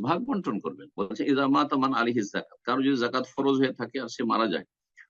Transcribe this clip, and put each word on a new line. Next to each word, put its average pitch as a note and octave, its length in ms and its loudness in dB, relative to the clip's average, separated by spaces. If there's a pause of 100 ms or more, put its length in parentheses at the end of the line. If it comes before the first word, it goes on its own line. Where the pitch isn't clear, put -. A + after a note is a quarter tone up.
ভাগ D#3 240 0
বন্টন F#3+ 360 -2
করবেন। - 340 -10
বলছে, G2+ 300 -4
"ইযা C#3 240 2
মাতা C#3+ 280 2
মান C3 180 2
আলাইহি A#2 300 2
যাকাত", - 380 -8
কারো B2+ 200 -2
যদি C3+ 160 2
জাকাত B2 300 0
ফরজ C#3 300 2
হয়ে C3 160 2
থাকে - 260 -8
আর C3 100 -8
সে - 140 -6
মারা A2 240 2
যায়, E2 180 -2 (420)